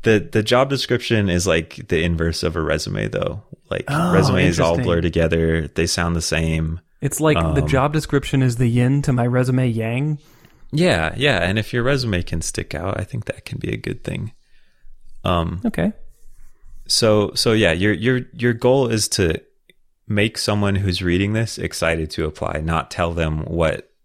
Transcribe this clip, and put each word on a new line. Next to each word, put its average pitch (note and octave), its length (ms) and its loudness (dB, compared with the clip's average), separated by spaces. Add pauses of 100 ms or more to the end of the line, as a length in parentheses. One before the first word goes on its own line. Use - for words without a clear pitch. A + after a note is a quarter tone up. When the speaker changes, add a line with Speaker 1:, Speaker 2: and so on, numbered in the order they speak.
Speaker 1:
the, G#2+ 280 4
the G#2+ 120 2
job B2+ 260 2
description A#2 600 0
is F2 180 2
like E2 400 -2
the D#2+ 160 2
inverse E2 400 0
of E2+ 120 -2
a E2 60 -2
resume, D2 460 -2
though. - 360 -4 (260)
Like, - 180 -6
Speaker 2:
Oh, C#3+ 260 0
Speaker 1:
resumes F#2 460 4
all E2 140 4
Speaker 2:
interesting. E2 120 0
Speaker 1:
blur E2+ 160 2
together. E2 680 2
They E2 200 0
sound E2+ 280 0
the E2 60 0
same. D#2+ 600 0 (200)
Speaker 2:
It's C3+ 200 -4
like D3+ 160 4
the G#2+ 260 2
Speaker 1:
Um, - 40 0
Speaker 2:
job C#3 260 2
description C#3+ 480 0
is B2 160 2
the B2 100 2
yin B2 360 2
to C#3 100 2
my B2 120 0
resume B2+ 420 2
yang. A#2+ 520 -2 (520)
Speaker 1:
Yeah, B2 460 2
yeah. B2+ 220 2
And F#2 200 0
if - 140 -6
your A#2+ 100 0
resume A#2+ 400 0
can E2 180 -4
stick - 320 -6
out, F2 260 -4
I - 40 -6
think - 220 -10
that - 200 -10
can - 140 -8
be - 100 -6
a G#2+ 80 -4
good - 260 -8
thing. - 300 -8 (880)
Um, E2+ 420 0
Speaker 2:
Okay. G#3 280 -2 (920)
Speaker 1:
so, G#2+ 480 2
so A#2 180 2
yeah, G#2 180 4
your, F#2+ 220 2
your, B2 280 0 (120)
your A#2+ 200 0
goal B2 340 2
is A2 220 0
to E2+ 320 0 (680)
make G#2+ 300 0
someone G2+ 380 0
who's F#2 260 0
reading F#2 320 2
this A2 240 -2
excited E2 540 -2
to D#2+ 140 -2
apply, - 360 -4
not D#2+ 300 -2
tell E2+ 220 -2
them D#2 320 -2
what E2 440 -2 (160)